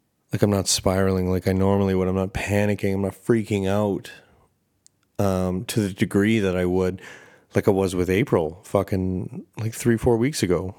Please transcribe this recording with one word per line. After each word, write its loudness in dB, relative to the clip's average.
like, -4
I'm 4
not 0
spiraling 0
like 0
I 2
normally 2
would. 0
I'm -2
not -2
panicking. -2
I'm -4
not -4
freaking 0
out, -2
um, -2
to -4
the -2
degree 2
that 0
I 0
would, 0
like 4
I 6
was 0
with 0
April 0
fucking, -2
like, -6
three, 2
four 2
weeks -2
ago. -2